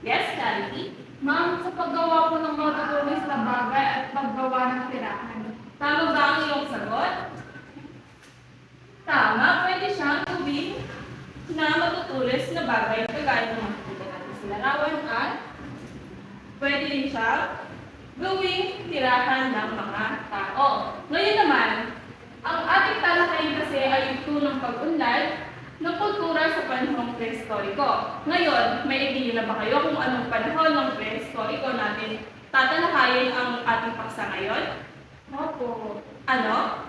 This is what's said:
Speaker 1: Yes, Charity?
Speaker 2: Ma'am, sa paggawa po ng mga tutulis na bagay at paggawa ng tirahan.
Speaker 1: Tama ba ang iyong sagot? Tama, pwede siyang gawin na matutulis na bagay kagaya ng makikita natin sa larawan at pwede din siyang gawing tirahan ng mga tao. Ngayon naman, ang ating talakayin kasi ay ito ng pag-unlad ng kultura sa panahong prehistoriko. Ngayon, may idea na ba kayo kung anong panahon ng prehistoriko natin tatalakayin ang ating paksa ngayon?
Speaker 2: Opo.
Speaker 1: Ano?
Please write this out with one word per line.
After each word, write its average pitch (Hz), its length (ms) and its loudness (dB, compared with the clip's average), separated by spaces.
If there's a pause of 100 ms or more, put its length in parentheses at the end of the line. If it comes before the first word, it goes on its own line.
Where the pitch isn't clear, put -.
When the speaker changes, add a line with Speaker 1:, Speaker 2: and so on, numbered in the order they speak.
Speaker 1:
Yes, - 320 0
Charity? 220 560 -4 (240)
Speaker 2:
Ma'am, 349 480 2
sa 359 80 -4
paggawa 330 560 4
po 320 80 0
ng 320 160 -2
mga 302 240 2
tutulis 294 480 0
na 269 160 0
bagay 247 480 2
at 262 140 -2 (100)
paggawa 262 460 0 (100)
ng 254 240 -2
tirahan. 220 480 -6 (400)
Speaker 1:
Tama 294 320 4
ba 294 80 4
ang 302 240 4
iyong 294 240 -2
sagot? - 440 -2 (1900)
Tama, 359 640 4
pwede 370 240 0
siyang 294 320 0
gawin 339 560 -2 (800)
na 311 160 2
matutulis 269 800 0
na 339 80 -2
bagay 220 480 0
kagaya 220 400 0
ng 226 160 -4
makikita 196 400 -8
natin - 320 -10
sa 214 160 -10
larawan 294 420 0 (140)
at 277 220 0 (1300)
pwede 285 240 0
din 277 240 0
siyang - 480 0 (560)
gawing 381 720 -2
tirahan 254 640 2
ng 220 240 0
mga 208 300 -4 (260)
tao. - 640 2 (160)
Ngayon 392 320 4
naman, 226 280 6 (760)
ang - 160 0
ating - 400 4
talakayin 339 560 4
kasi 285 240 0
ay 269 200 4 (200)
ito 294 160 0
ng 269 240 2
pag-unlad 240 880 0 (320)
ng 330 160 0
kultura 330 560 2
sa 320 160 -2
panahong 254 480 -2
prehistoriko. 226 1040 -2
Ngayon, 302 640 2
may 269 240 2
idea 233 320 0
na 214 80 -2
ba 226 160 -2
kayo 269 160 4
kung 302 160 2
anong 247 320 0
panahon 302 480 2
ng 262 160 0
prehistoriko 220 800 -4
natin 220 480 -4 (320)
tatalakayin 262 800 4
ang 240 320 -2
ating 233 320 0
paksa 220 320 -6
ngayon? 196 480 -2 (560)
Speaker 2:
Opo. 233 640 -4 (320)
Speaker 1:
Ano? 220 580 0